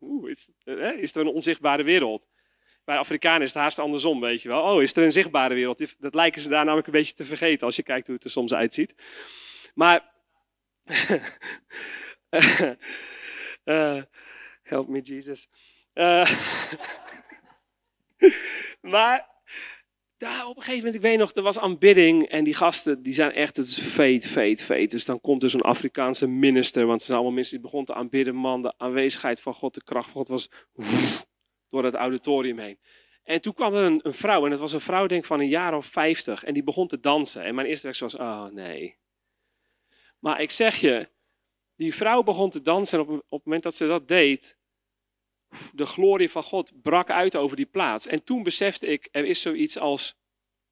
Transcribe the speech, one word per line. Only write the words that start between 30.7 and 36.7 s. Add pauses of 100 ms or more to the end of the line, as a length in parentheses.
woef, (420)
door
het
auditorium
heen. (440)
En
toen
kwam
er
een,
een
vrouw,
en
het
was
een
vrouw,
denk
ik,
van
een
jaar
of
vijftig,
en
die
begon